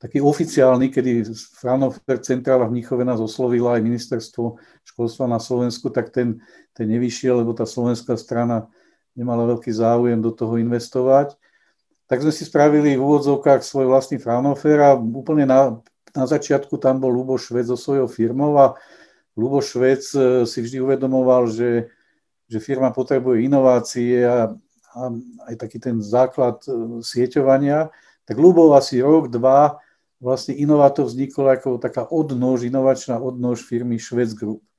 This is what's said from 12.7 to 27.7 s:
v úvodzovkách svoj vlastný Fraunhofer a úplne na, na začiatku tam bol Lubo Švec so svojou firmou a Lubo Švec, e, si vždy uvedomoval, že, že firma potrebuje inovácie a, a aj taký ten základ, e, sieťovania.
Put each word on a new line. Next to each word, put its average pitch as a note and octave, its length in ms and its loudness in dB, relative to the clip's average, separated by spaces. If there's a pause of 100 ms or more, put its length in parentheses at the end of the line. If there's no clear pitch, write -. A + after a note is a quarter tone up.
v B2+ 80 -2
úvodzovkách C#3 560 2
svoj C3 320 -2
vlastný C3+ 240 0
Fraunhofer C#3 640 0
a C#3+ 160 6
úplne B2+ 480 -2
na, C3 400 2 (320)
na C3 80 -2
začiatku C#3 560 -2
tam C3 160 2
bol C3 160 0
Lubo B2+ 240 -2
Švec A#2 320 -4
so B2 80 -2
svojou C#3 320 -2
firmou C3 480 0
a C3+ 160 6 (640)
Lubo C3+ 240 0
Švec, C3 400 0 (160)
e, B2+ 320 2
si A#2 160 -8
vždy B2+ 160 -8
uvedomoval, C3 720 0
že, A#2 400 -2 (560)
že A2 120 -6
firma C3 320 -2
potrebuje B2+ 560 0
inovácie B2 720 2
a, A#2+ 320 0 (400)
a A#2+ 60 -14 (500)
aj A#2 60 -10
taký A2+ 240 -14
ten A#2 180 -4
základ, B2 680 0
e, A#2 340 -8
sieťovania. C#3 880 0 (340)